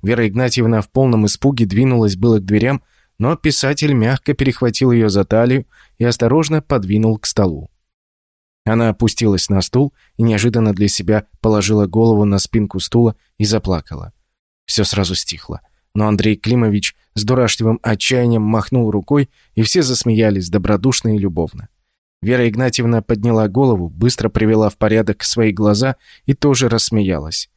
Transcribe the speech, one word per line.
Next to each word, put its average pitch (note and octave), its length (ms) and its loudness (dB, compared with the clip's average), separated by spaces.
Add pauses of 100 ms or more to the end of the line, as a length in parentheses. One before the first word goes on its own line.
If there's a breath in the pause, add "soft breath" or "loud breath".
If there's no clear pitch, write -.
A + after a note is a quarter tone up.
Вера A2+ 260 0
Игнатьевна A#2 540 0
в - 80 -8
полном A#2+ 360 2
испуге A#2 400 0
двинулась A2 520 0
было A2 220 2
к F#2+ 60 -10
дверям, A2 380 0 (340)
но C#3 200 -2
писатель C#3+ 560 -2
мягко B2+ 400 0
перехватил B2+ 580 0
ее A#2 160 2
за G2 160 0
талию B2 420 0 (320 soft breath)
и - 60 -2
осторожно C#3+ 580 0
подвинул G#2+ 560 0
к - 80 -12
столу. E2+ 440 -2 (960)
Она A2+ 240 2
опустилась G#2 600 0
на G2 120 2
стул C#3 320 -2 (240)
и A2+ 60 0
неожиданно A2 500 2
для G2+ 140 0
себя G#2 380 -2 (160)
положила G#2 460 2
голову G#2+ 380 2
на G2+ 140 2
спинку G2+ 400 -2
стула A#2 360 0 (220)
и G#2 80 0
заплакала. F2+ 680 -4 (520)
Все - 180 -2
сразу F#2+ 320 -2
стихло, - 460 -8 (340)
но G#2+ 120 0
Андрей G#2+ 280 0
Климович A2 600 -2 (200)
с G#2 80 -4
дурашливым A#2 580 0
отчаянием A2+ 600 0
махнул A2 480 0
рукой, C3+ 380 0 (260)
и A2 80 0
все F3 180 0
засмеялись A2 680 0
добродушно G#2+ 680 0
и - 20 0
любовно. E2+ 520 -4 (520)
Вера A#2+ 260 2
Игнатьевна A#2 540 0
подняла A2 460 0
голову, G#2 420 0
быстро A2 400 -2
привела A2 400 2
в - 80 -12
порядок G#2+ 460 0
свои A2 280 0
глаза G#2+ 440 0 (300 soft breath)
и C3+ 80 0
тоже C3 360 0
рассмеялась. F#2+ 880 -2